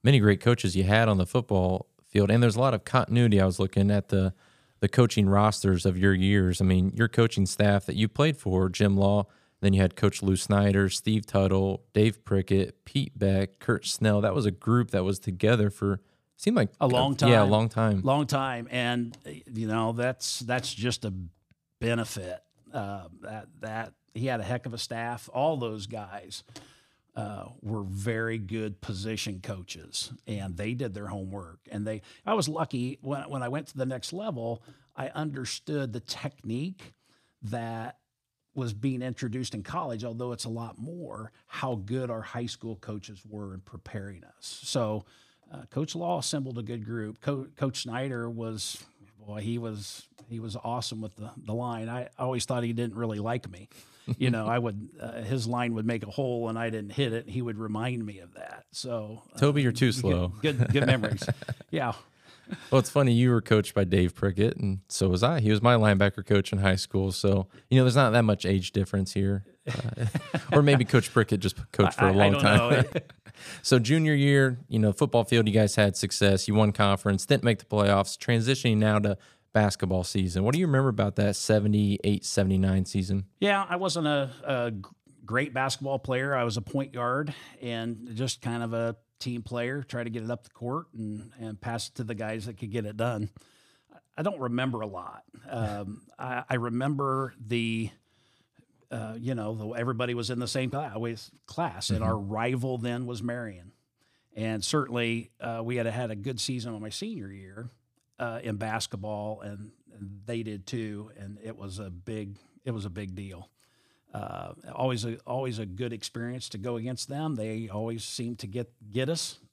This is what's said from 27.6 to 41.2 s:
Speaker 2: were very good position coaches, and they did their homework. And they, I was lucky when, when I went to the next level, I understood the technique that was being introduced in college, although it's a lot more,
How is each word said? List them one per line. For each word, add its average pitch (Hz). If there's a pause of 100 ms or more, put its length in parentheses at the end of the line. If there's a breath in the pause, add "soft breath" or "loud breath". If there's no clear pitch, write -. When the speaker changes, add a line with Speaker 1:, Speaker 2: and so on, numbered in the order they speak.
Speaker 2:
were 107
very 113
good 107
position 104
coaches, 92 (140)
and 98
they 104
did 123
their 101
homework. 95 (100)
And 104
they, 107 (240 loud breath)
I 220
was 160
lucky 143
when, 139
when 135
I 120
went 143
to -
the 131
next 131
level, 127 (320 soft breath)
I 135
understood 143
the 117
technique - (500)
that 117 (580)
was 123
being 123
introduced 127
in 104
college, 127
although 120
it's 117
a 120
lot 117
more, 131 (140)